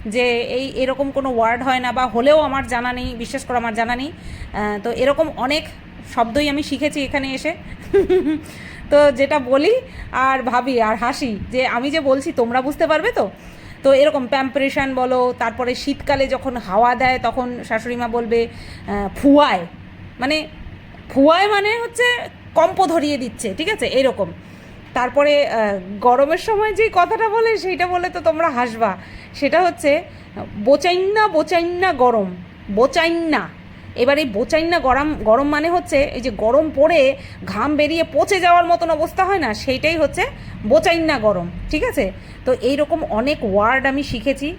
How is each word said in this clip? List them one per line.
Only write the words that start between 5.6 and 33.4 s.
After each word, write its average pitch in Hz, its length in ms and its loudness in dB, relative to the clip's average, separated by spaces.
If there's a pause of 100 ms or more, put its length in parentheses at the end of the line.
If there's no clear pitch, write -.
শব্দই 262 340 0
আমি 285 140 -2
শিখেছি 294 400 -4
এখানে 269 300 -4
এসে। 302 240 -4
<laughs> - 1300 -2
তো 294 220 6
যেটা 277 280 0
বলি 269 340 2 (380)
আর 262 320 0
ভাবি 247 380 0
আর 220 140 2
হাসি, 240 440 -4 (120)
যে 254 160 0
আমি 240 240 -2
যে 320 80 0
বলছি 269 320 0
তোমরা 240 300 0
বুঝতে 294 260 -2
পারবে 320 240 2
তো। 359 200 -2 (520)
তো 269 100 6
এরকম 277 340 4
প্যাম্পরেশন 269 680 0
বলো, 254 440 2
তারপরে 240 360 -2
শীতকালে 269 520 -2
যখন 254 300 -4
হাওয়া 226 380 2
দেয় 254 280 0
তখন 247 440 -4
শাশুড়ি 240 280 -4
মা 240 120 -4
বলবে, 233 400 0
আহ, - 680 -8
ফুয়ায়, 269 500 6 (540)
মানে 302 280 -2 (680)
ফুয়ায় 320 340 6
মানে 415 360 2
হচ্ছে 466 200 -2 (520)
কম্প 349 300 4
ধরিয়ে 294 320 0
দিচ্ছে, 233 400 -6
ঠিক 330 120 -2
আছে, 262 180 -2
এরকম। 220 440 0 (640)
তারপরে, 285 540 2
আহ, 214 320 0 (200)
গরমের 262 380 4
সময় 427 360 0
যেই 415 200 2
কথাটা 370 360 2
বলে 453 280 2
সেইটা 359 300 -2
বলে 359 220 -2
তো 349 120 -8
তোমরা 320 280 0
হাসবা, 226 480 -2 (360)
সেটা 285 280 2
হচ্ছে 339 420 2 (600)
বোচাইন্না, 359 640 4
বোচাইন্না 349 640 0
গরম, 233 420 2 (360)
বোচাইন্না। 302 800 0 (460)